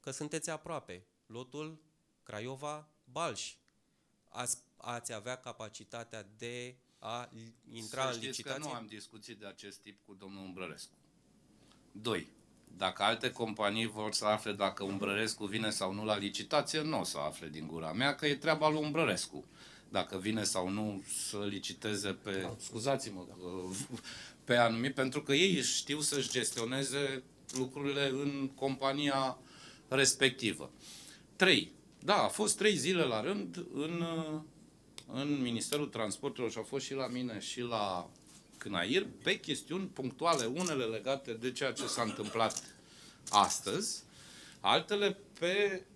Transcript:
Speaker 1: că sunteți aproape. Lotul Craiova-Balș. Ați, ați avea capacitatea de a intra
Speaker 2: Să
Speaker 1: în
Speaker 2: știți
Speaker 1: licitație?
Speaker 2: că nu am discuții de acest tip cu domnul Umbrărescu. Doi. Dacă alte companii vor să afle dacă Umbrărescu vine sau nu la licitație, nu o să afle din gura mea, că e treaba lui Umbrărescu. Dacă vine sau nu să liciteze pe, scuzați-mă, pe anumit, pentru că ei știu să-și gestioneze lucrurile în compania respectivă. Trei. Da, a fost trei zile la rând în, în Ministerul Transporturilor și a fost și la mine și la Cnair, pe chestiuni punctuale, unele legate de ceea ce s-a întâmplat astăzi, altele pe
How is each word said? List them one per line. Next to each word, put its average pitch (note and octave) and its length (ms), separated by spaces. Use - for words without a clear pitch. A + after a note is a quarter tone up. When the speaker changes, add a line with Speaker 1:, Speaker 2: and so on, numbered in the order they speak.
Speaker 1:
că C#3 100
sunteți D#3 400
aproape. D#3 520
Lotul C#3 520
Craiova-Balș. C3+ 1300
Ați, A#2+ 300
ați A#2+ 360
avea A#2 240
capacitatea A2 920
de B2 360
a A#2 320
intra A#2 300
Speaker 2:
Să C3 40
Speaker 1:
în B2+ 60
Speaker 2:
știți A#2 140
Speaker 1:
licitație? C3+ 360
Speaker 2:
că D3 60
nu C3 60
am A2+ 120
discuții G#2 480
de G2+ 120
acest G2 320
tip G2+ 280
cu G2+ 80
domnul F#2+ 300
Umbrărescu. F2+ 480
Doi. G#2+ 340
Dacă F#2+ 260
alte A2 300
companii G#2+ 540
vor G#2+ 260
să - 120
afle G#2+ 280
dacă G2 320
Umbrărescu G2+ 600
vine G#2+ 260
sau G2 220
nu G#2 120
la G#2+ 120
licitație, B2+ 640
nu D3+ 200
o E2+ 40
să - 140
afle D2+ 300
din D#2 180
gura D#2+ 260
mea, C3+ 220
că D3+ 120
e C#3+ 100
treaba D#3 320
lui D3+ 140
Umbrărescu. C#3+ 640
Dacă F#2+ 300
vine G#2+ 260
sau F2+ 240
nu G2+ 340
să G2+ 160
liciteze G2+ 680
pe, F#2+ 360
scuzați-mă, A2 680
pe A#2+ 120
anumit, A#2+ 380
pentru C3 280
că C#3 100
ei E3 300
știu - 380
să-și C#3+ 300
gestioneze C3 920
lucrurile C#3 560
în C#3 460
compania C3+ 840
respectivă. B2 840
Trei. C#3+ 360
Da, F3 240
a G#2 60
fost - 280
trei G3+ 200
zile D#3+ 260
la A#2 180
rând F3 440
în, E3 300
în C#3+ 340
Ministerul B2 460
Transporturilor A2+ 640
și A2 80
a A2 40
fost C3 220
și C3+ 100
la C3 120
mine A#2+ 340
și - 200
la G#2 500
Cnair, G#2 480
pe G3+ 180
chestiuni E3 460
punctuale, C#3+ 580
unele C#3+ 400
legate A#2+ 480
de A#2+ 200
ceea B2+ 200
ce A#2+ 140
s-a A#2+ 160
întâmplat G#2+ 600
astăzi, G#2 720
altele F3+ 580
pe F#3+ 460